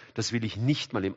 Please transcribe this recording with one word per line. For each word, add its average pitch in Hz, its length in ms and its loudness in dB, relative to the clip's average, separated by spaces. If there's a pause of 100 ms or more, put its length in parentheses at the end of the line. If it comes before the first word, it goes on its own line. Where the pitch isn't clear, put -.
(140)
das 117 180 -2
will 117 120 0
ich 107 120 -4
nicht 127 380 0
mal 98 100 2
im 95 120 0